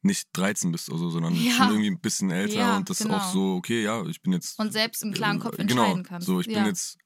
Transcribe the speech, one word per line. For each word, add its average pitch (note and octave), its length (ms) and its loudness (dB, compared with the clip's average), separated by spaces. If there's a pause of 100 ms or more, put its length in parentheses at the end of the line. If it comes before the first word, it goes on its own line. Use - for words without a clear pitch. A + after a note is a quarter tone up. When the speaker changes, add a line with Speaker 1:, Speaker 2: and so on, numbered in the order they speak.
Speaker 1:
nicht - 320 0
dreizehn F#2+ 380 0
bist - 180 -6
oder - 80 -6
so, - 140 -2
sondern E2 240 0
Speaker 2:
Ja. A#3 160 2
Speaker 1:
schon B3 180 6
irgendwie G#3+ 220 2
ein F3 80 -4
bisschen G3+ 320 -2
älter G3+ 240 -2
Speaker 2:
Ja, A#3 220 2
Speaker 1:
und F#3+ 120 -4
das F#3+ 80 -2
Speaker 2:
genau. G#3+ 200 0
Speaker 1:
auch F#3+ 140 -2
so, F#3+ 260 2
okay, A#2 260 -2
ja, G#2+ 240 -2
ich E2 160 -8
bin F#2 100 2
jetzt - 260 -4
Speaker 2:
Und G#3+ 140 -2
selbst A3 300 -2
im G#3 100 -4
klaren G#3 240 0
Speaker 1:
äh, - 40 -2
Speaker 2:
Kopf A3+ 160 -6
Speaker 1:
genau, A3+ 260 2
Speaker 2:
entscheiden F#3 200 2
kannst. - 220 -10
Speaker 1:
so, F#2 160 2
ich - 60 -2
bin A3 80 -2
Speaker 2:
Ja. G#3 100 4
Speaker 1:
jetzt - 400 -4